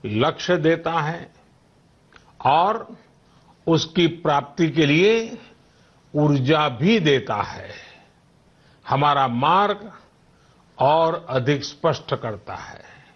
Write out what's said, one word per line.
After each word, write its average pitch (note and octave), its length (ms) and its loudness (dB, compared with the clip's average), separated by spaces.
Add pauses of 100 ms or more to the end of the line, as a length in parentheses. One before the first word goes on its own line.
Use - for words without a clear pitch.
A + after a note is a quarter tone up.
लक्ष्य D3 500 -2
देता E3 440 0
है E3 320 -8 (1120)
और G3 500 2 (720)
उसकी E3 400 2
प्राप्ति D#3 640 -2
के D3 160 2
लिए A3 520 2 (760)
ऊर्जा D3 540 2
भी E3 320 0
देता C3 420 0
है, - 320 -12 (1120)
हमारा C#3 400 2
मार्ग F#3 640 0 (840)
और E3 500 2
अधिक C3 360 -2
स्पष्ट - 500 -4
करता G#2 400 -10
है। - 300 -16 (320)